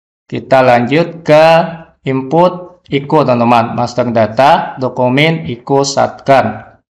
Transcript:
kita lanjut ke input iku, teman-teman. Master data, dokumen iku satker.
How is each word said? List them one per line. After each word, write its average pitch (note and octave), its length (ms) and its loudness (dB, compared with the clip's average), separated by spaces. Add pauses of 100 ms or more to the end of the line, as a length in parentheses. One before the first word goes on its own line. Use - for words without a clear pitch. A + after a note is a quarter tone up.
(260)
kita C3 400 0
lanjut B2 560 0
ke D3+ 240 4 (560)
input C#3+ 880 -2
iku, D3 320 -2
teman-teman. A#2 560 0
Master A#2+ 320 -4
data, A#2 720 0
dokumen C3+ 640 -2
iku C#3 400 -2
satker. - 960 -2 (120)